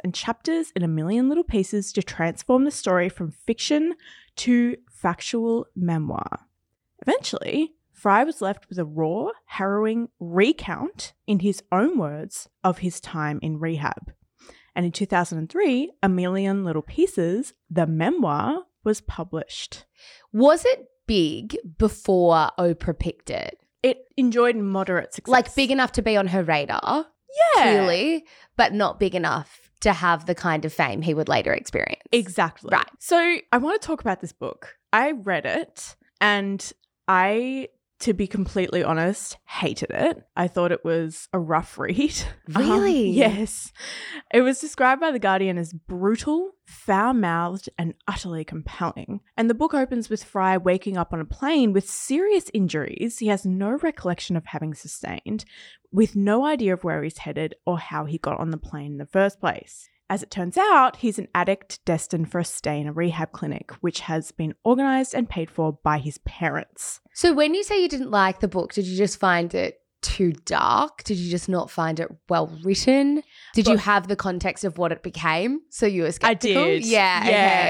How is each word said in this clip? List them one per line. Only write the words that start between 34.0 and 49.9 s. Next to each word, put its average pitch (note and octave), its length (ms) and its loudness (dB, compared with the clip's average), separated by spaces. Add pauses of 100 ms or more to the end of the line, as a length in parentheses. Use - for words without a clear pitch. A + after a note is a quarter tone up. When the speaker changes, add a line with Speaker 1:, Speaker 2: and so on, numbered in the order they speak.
Speaker 1:
about F#3+ 200 -2
this E3+ 120 -12
book. - 420 -12 (180)
I C4 200 2
read F#3+ 320 -4
it - 500 -6 (260)
and G3 500 0 (360)
I, A3 640 0 (320)
to A3+ 120 0
be F#3+ 140 -2
completely F#3 560 -2
honest, E3+ 540 -2 (100)
hated - 440 -4
it. - 300 0 (140)
I F3 140 0
thought F3 240 0
it - 120 -4
was E3 480 -4
a F#3 60 -2
rough E3 380 -4
<laughs> - 20 -20
read. C#4 340 0 (400)
Um, G3+ 160 2
Speaker 2:
Really? F4 420 4
Speaker 1:
yes. G#3+ 600 0 (640)
It B3 80 6
was C4 180 2
described C4+ 400 2
by E4 120 0
The B3 80 -2
Guardian F#3+ 380 0
as E3+ 160 -6
brutal, A3+ 760 -2 (420)
foul-mouthed, F#3+ 840 0
and E3 160 -4 (140)
utterly E3+ 360 -6
compelling. - 800 -8 (160)
And A3+ 120 2
the A#3 40 4
book D4 200 0
opens C4 360 -2